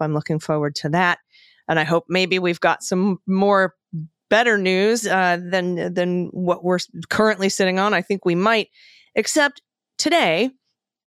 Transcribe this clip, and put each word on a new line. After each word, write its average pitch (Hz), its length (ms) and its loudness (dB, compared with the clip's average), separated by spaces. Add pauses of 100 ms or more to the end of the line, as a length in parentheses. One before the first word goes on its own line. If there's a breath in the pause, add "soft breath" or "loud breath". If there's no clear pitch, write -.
I'm 156 120 -2
looking 156 260 -2
forward 151 360 -2
to - 140 -6
that. 175 300 0 (500 soft breath)
And 165 100 2
I 151 60 0
hope 165 240 0
maybe 185 300 0
we've 175 200 -2
got 165 240 0
some 185 420 -2
more 190 500 2 (540)
better 226 280 2
news, 202 500 0
uh, 180 340 2
than, 180 520 -2
than 180 380 0
what 175 340 -2
we're 180 140 2 (300)
currently 208 380 2
sitting 185 320 0
on. 202 140 2
I 175 80 2
think 196 240 -4
we 170 100 2
might, 208 320 2 (480 soft breath)
except 285 460 0 (360)
today, 254 520 0 (580)